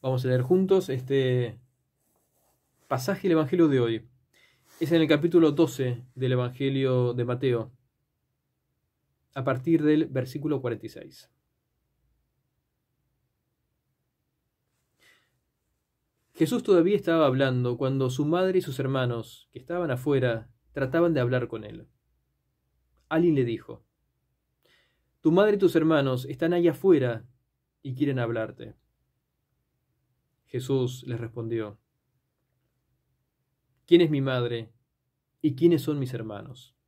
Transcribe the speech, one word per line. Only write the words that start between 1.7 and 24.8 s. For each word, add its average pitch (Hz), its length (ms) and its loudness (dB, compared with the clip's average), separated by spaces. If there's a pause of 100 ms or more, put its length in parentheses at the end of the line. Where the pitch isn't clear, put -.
pasaje 185 400 -4
del 175 40 2
Evangelio 160 360 2
de 135 120 2
hoy. 113 280 -2 (720)
Es 160 120 -2
en 165 100 4
el 151 60 2
capítulo 160 440 4
doce 139 640 -2
del 127 180 -2
Evangelio 127 800 0
de 120 140 -4
Mateo, 123 440 -2 (1600)
a 131 100 -8
partir 139 380 0
del 151 240 2
versículo 135 560 -4
cuarenta 113 240 -8
y - 20 -12
seis. - 420 -20 (4000)
Jesús 247 300 0
todavía 185 340 4
estaba 165 300 2
hablando 127 500 0
cuando 131 320 -2
su 131 160 -2
madre 185 360 0
y - 20 -10
sus 139 160 -10
hermanos, 127 720 -4
que - 60 -18
estaban 170 320 -6
afuera, 127 600 -2 (220)
trataban 165 400 0
de 139 80 0
hablar 123 260 -2
con 113 180 -12
él. 110 220 -18 (1200)
Alguien 160 240 2
le 135 100 0
dijo: - 400 -10 (1400)